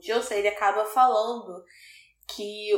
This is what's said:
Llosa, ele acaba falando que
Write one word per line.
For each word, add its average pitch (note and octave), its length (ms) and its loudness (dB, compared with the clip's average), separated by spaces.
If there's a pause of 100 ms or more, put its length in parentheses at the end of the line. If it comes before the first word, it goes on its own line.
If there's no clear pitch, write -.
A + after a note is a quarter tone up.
Llosa, A3+ 300 -2
ele G3+ 120 0
acaba G#3 380 0
falando A3 760 2 (720)
que G#3 420 -2